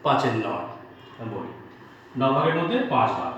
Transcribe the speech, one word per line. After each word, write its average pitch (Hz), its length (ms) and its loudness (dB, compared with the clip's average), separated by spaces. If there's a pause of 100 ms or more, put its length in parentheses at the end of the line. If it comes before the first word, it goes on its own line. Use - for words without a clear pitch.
পাঁচের 135 300 4 (120)
নয়, - 220 -4 (500)
আমি 113 180 -8
বলি, - 160 -8 (680)
ন - 20 2 (140)
ভাগের 156 240 4
মধ্যে 175 180 2 (140)
পাঁচ - 180 4 (100)
ভাগ। - 180 -4